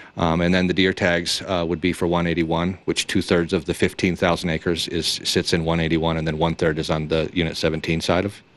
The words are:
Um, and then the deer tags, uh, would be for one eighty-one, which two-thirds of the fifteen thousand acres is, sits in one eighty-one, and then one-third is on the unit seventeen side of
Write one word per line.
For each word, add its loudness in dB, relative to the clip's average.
Um, 2
and 4
then 4
the 2
deer 4
tags, 0
uh, -2
would -2
be 2
for -2
one 2
eighty-one, 0
which -2
two-thirds 2
of 0
the 0
fifteen 0
thousand 0
acres -2
is, -2
sits 0
in 2
one 0
eighty-one, 0
and -2
then -2
one-third 0
is -4
on -2
the 0
unit 0
seventeen -2
side 2
of -6